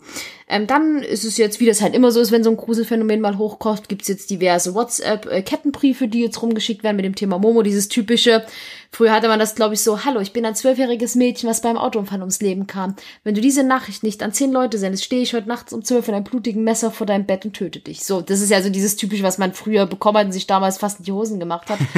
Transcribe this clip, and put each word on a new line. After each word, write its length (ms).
Ähm, 180
dann 360
ist 200
es 140
jetzt, 220
wie 60
das 160
halt 140
immer 160
so 80
ist, 120
wenn 120
so 60
ein 80
Gruselphänomen 640
mal 160
hochkocht, 500
gibt's 220
jetzt 200
diverse 440
WhatsApp, 540
äh, 140
Kettenbriefe, 680
die 120
jetzt 200
rumgeschickt 420
werden 140
mit 80
dem 100
Thema 240
Momo. 220
Dieses 260
typische, 560
früher 160
hatte 160
man 120
das, 160
glaub 160
ich, 100
so: 240
"Hallo, 140
ich 140
bin 120
ein 80
zwölfjähriges 640
Mädchen, 340
was 120
beim 160
Autounfall 420
ums 220
Leben 260
kam. 280
Wenn 100
du 80
diese 220
Nachricht 400
nicht 180
an 120
zehn 180
Leute 260
sendest, 260
stehe 200
ich 100
heute 140
nachts 260
um 100
zwölf 240
in 60
einem 100
blutigen 400
Messer 280
vor 160
deinem 180
Bett 180
und 100
töte 260
dich." 260
So, 160
das 180
ist 120
ja 100
so 80
dieses 260
Typische, 280
was 160
man 140
früher 340
bekommen 320
hat 80
und 40
sich 140
damals 320
fast 220
in 60
die 60
Hosen 280
gemacht 320
hat, 80